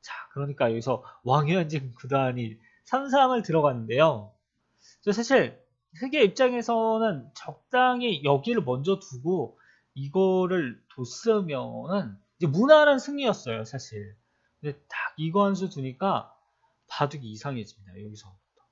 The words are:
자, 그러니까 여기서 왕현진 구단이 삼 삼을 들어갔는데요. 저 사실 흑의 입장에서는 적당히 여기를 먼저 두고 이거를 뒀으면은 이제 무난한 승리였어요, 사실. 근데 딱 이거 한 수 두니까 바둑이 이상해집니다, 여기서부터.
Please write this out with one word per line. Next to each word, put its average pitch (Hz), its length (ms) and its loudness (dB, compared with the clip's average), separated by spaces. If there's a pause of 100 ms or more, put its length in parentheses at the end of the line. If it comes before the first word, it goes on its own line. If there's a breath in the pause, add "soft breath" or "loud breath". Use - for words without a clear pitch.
자, - 300 -16
그러니까 139 400 -2
여기서 117 340 -4 (180 loud breath)
왕현진 147 720 0
구단이 127 640 -2 (260 soft breath)
삼 277 240 -2
삼을 254 340 4
들어갔는데요. 131 880 2 (680 soft breath)
저 208 120 -2
사실 220 500 2 (320)
흑의 262 300 0
입장에서는 226 1080 0
적당히 247 880 0
여기를 143 400 2
먼저 139 340 -2
두고 139 600 -6 (340 soft breath)
이거를 180 960 0
뒀으면은 135 1300 -4 (200)
이제 165 100 0
무난한 277 500 8
승리였어요, 226 680 -4
사실. 104 520 -12 (440)
근데 147 160 -8 (120)
딱 - 280 -10
이거 165 280 0
한 196 100 2
수 185 140 -4
두니까 135 680 -6 (520)
바둑이 143 420 -4
이상해집니다, 104 720 -12
여기서부터. 104 720 -20